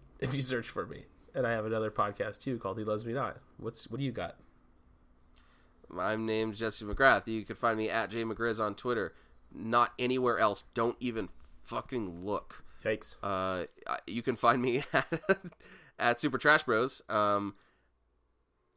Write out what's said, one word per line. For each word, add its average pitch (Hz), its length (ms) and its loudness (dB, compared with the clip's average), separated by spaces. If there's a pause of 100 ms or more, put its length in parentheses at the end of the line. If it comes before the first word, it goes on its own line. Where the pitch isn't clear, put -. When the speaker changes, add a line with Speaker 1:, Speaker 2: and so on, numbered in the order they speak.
Speaker 1:
<laughs> - 140 -18
if 127 120 0
you 139 80 0
search 127 280 -2
for - 160 -4
me. - 180 -12 (320)
And 127 120 2
I 117 60 2
have 110 120 0
another 110 240 0
podcast, 104 520 -2
too, 123 180 -2
called 98 180 -4
He 110 60 -4
Loves 107 220 -2
Me 117 80 -4
Not. 123 240 -4 (200)
What's, - 320 -8
what 117 100 -6
do 139 60 0
you 127 60 -2
got? 90 240 -6 (1500)
Speaker 2:
My 95 260 -2
name's 110 440 0
Jesse 110 260 -4
McGrath. 104 420 4
You 110 160 -4
can 107 120 -10
find 113 220 0
me 110 120 0
at 104 220 0
J 117 120 -2
McGriz 110 360 -2
on 104 160 -2
Twitter. 113 380 -4 (400)
Not 113 460 2
anywhere 123 400 2
else. 104 240 2 (100)
Don't 117 260 2
even 113 300 -2 (340)
fucking 107 640 -6
look. - 380 -6 (200)
Speaker 1:
Yikes. - 400 -2
Speaker 2:
Uh, 95 420 -2 (220)
I, 62 100 -2 (100)
you 113 140 -4
can 120 140 0
find 123 260 4
me 127 260 2
<laughs> - 60 -6
at, 135 140 2 (920)
at 120 220 2
Super 147 160 2
Trash 156 260 6
Bros. 120 460 2
Um, 101 460 2 (1200)